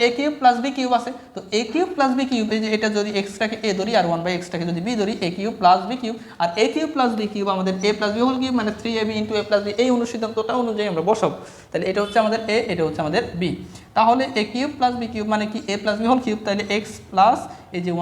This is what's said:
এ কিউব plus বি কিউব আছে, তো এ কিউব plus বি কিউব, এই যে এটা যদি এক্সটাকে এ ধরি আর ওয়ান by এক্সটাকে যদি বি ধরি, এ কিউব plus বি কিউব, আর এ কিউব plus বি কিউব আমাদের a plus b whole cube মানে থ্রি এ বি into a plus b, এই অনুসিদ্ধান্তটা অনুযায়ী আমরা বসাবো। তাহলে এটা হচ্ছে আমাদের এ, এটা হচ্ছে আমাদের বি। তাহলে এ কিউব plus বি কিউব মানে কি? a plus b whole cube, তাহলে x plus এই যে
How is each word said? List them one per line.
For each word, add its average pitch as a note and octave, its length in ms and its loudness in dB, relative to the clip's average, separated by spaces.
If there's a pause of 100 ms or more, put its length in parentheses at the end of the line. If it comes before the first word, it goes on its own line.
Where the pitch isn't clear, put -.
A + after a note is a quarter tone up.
এ - 20 6 (100)
কিউব D4 240 0
plus B3 220 6
বি C#4 140 0
কিউব B3+ 220 0
আছে, A#3+ 120 -8 (240)
তো F#3 40 -8 (200)
এ - 20 0 (100)
কিউব F4+ 240 2
plus C4+ 220 4
বি C4+ 140 2
কিউব, A3 240 0
এই A3 80 2
যে A3 120 -2
এটা A3 120 0 (100)
যদি G#3 120 0 (100)
এক্সটাকে G#3+ 360 -4 (120)
এ G3+ 120 2
ধরি F#3+ 200 -2
আর F3 100 4
ওয়ান E3 160 0
by F3+ 120 -2
এক্সটাকে F3 320 -6
যদি E3+ 180 -4
বি B3 140 -2
ধরি, G#3 120 0 (140)
এ - 80 0
কিউব G3 260 -4
plus F#3 280 8
বি B3+ 120 -4
কিউব, A3+ 140 -4 (260)
আর E3+ 80 2 (140)
এ - 100 4
কিউব D#4 220 0
plus B3 240 2
বি G#3 140 -2
কিউব G3+ 220 -2
আমাদের F#3 180 0 (140)
a - 100 4
plus G#3 180 0
b - 100 -2
whole C4 160 0
cube C4 180 0
মানে G#3+ 200 -2
থ্রি A#3 120 -4 (100)
এ - 60 0
বি A3 140 -4
into G#3+ 200 -4
a - 60 -2
plus G#3 180 4
b, - 20 -4 (160)
এই B3+ 140 4
অনুসিদ্ধান্তটা A3+ 560 -2 (100)
অনুযায়ী G#3 280 -2
আমরা D#3+ 180 -2
বসাবো। F#3+ 260 2 (340)
তাহলে E3+ 220 -2
এটা G3+ 120 0
হচ্ছে G3+ 200 0
আমাদের G#3+ 160 2 (160)
এ, - 20 4 (140)
এটা E3+ 160 0
হচ্ছে D#3 180 -4
আমাদের F#3 180 0 (180)
বি। F3 80 0 (480)
তাহলে A#3+ 260 6 (180)
এ - 100 2
কিউব C#4 280 -2
plus B3 220 2
বি A3+ 120 -4
কিউব G#3+ 200 -4
মানে G#3+ 180 2
কি? A3+ 80 -6 (140)
a - 100 -2
plus G#3 180 0
b - 80 -2
whole B3+ 160 4
cube, G#3+ 200 -2
তাহলে G3+ 180 0 (180)
x G#3 40 -10 (260)
plus G#3 280 6 (380)
এই F3 80 -4
যে F3 60 -2 (100)